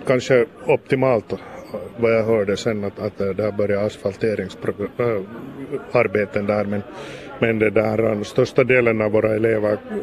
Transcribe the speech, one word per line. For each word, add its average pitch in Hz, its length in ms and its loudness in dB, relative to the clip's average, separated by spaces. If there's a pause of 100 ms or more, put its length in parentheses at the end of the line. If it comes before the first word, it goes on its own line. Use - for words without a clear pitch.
kanske 127 400 4 (200)
optimalt 131 680 2 (600)
vad 113 160 2
jag 110 120 4
hörde 104 320 2
sen 104 280 -4
att, 98 140 -8
att 101 200 -6
det 98 240 -2
har 107 100 0
börjat 101 340 0
asfalteringsarbeten 104 2500 -2
där, 104 180 2
men, 101 180 -4 (560)
men 113 200 2
det 107 120 4
där, 110 260 2
den 110 280 0
största - 400 2
delen 117 380 4
av 107 100 0
våra 107 220 4
elever 107 440 2 (240)